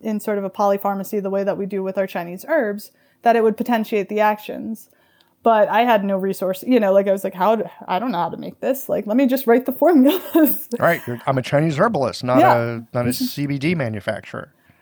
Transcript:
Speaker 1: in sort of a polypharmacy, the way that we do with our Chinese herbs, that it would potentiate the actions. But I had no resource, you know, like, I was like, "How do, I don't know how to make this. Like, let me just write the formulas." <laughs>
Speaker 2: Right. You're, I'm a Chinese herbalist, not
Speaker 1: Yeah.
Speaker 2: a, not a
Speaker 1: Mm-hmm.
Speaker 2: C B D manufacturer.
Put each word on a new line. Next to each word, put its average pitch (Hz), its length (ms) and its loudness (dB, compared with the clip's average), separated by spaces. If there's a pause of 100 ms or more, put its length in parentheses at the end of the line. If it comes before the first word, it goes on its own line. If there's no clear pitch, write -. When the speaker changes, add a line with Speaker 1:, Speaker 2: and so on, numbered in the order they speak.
Speaker 1:
in 220 180 -4
sort 208 200 -4
of 196 40 -6
a 190 60 -6
polypharmacy, 202 720 -2
the 190 80 -4
way 196 140 -2
that 190 160 -2
we 196 80 -4
do 190 160 -4
with 190 140 -6
our 190 100 -2
Chinese 180 400 -10
herbs, 214 440 -2 (300)
that 226 140 4
it 233 80 4
would 220 120 4
potentiate 220 540 -2
the 208 100 -4
actions. 214 720 -4 (540)
But 214 260 4
I 208 120 2
had 233 220 4
no 196 140 0
resource, 190 480 -4
you 247 140 4
know, 202 120 2
like, 196 160 4
I 202 40 2
was 196 120 0
like, 196 120 -6
"How 190 200 2
do, 214 100 -4 (220)
I 185 120 -2
don't 240 120 -4
know 180 60 -2
how 170 120 -2
to - 80 -12
make - 240 -14
this. - 280 -4
Like, 190 160 -2
let 208 100 -2
me 269 120 4
just 254 180 0
write 247 220 4
the 269 40 -4
formulas." 302 1000 4
<laughs> 240 60 -6
Speaker 2:
Right. 165 260 0
You're, 120 220 -6
I'm 139 100 0
a 127 60 -2
Chinese 147 340 0
herbalist, 160 460 0
not 123 160 2
Speaker 1:
Yeah. 339 160 6
Speaker 2:
a, 117 240 -2 (160)
not 123 100 -2
a 120 40 -2
Speaker 1:
Mm-hmm. 123 160 -4
Speaker 2:
C 143 200 -6
B 139 140 -4
D 156 160 0
manufacturer. 110 760 -6 (300)